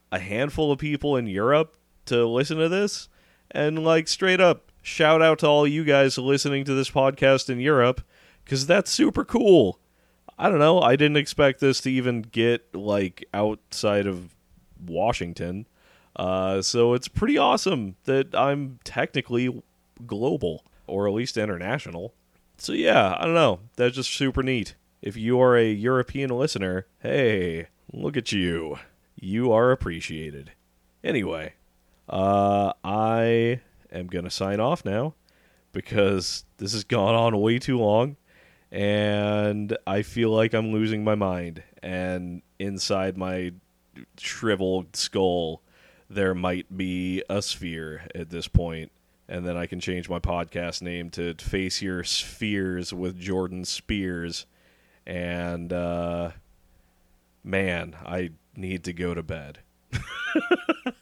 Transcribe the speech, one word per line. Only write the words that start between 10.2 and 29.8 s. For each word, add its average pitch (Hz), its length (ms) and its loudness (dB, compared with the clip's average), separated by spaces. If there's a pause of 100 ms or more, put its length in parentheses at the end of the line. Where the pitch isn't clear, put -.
I - 140 2
don't 175 80 4
know, 160 220 6
I 127 160 6
didn't 147 200 4
expect 143 440 2
this 135 220 4
to 131 80 -2
even 123 320 0
get, 113 520 0
like, 101 580 -2
outside 104 720 0
of 90 280 -6 (500)
Washington. 87 840 -4 (500)
Uh, 95 440 0
so 117 320 4
it's 123 160 -2
pretty 285 300 0
awesome 175 680 0
that 135 300 0
I'm 139 500 0
technically 123 800 -2 (440)
global, 113 580 -2 (220)
or 98 200 -2
at 101 80 2
least 120 240 -4
international. 98 760 -4 (440)
So - 140 -8
yeah, - 460 4
I - 60 -4
don't 165 100 0
know, 123 260 4 (160)
that's 123 200 0
just 131 140 -6
super 135 320 -2
neat. 127 320 -2 (280)
If 101 140 -8
you 117 240 2
are 127 160 6
a 113 140 4
European 127 600 -2
listener, 98 560 -2 (140)
hey, 101 680 0 (240)
look - 240 -6
at 117 160 -4
you. 85 460 -2 (360)
You 113 380 -2
are 117 180 6
appreciated. 78 840 -6 (500)